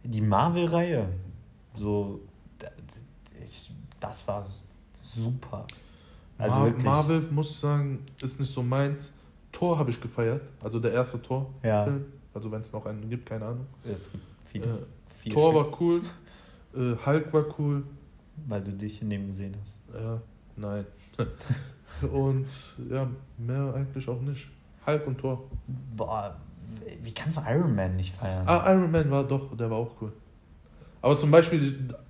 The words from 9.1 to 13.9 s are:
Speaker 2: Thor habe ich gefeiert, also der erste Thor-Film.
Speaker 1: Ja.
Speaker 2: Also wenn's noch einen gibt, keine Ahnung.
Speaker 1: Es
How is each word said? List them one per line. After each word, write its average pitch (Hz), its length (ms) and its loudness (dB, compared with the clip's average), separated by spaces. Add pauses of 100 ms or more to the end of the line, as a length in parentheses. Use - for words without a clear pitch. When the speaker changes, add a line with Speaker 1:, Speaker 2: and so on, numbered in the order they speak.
Speaker 2:
Thor 175 260 2
habe 127 140 2
ich 117 100 -4
gefeiert, 117 400 0 (220)
also 113 160 -4
der 113 140 2
erste 123 280 0
Thor-Film. 131 500 -2
Speaker 1:
Ja. 104 160 4 (460)
Speaker 2:
Also 107 180 -8
wenn's 110 220 -8
noch 107 140 -8
einen 107 220 -8
gibt, 120 180 -6
keine 110 180 -6
Ahnung. 123 220 -6 (160)
Speaker 1:
Es 101 280 -8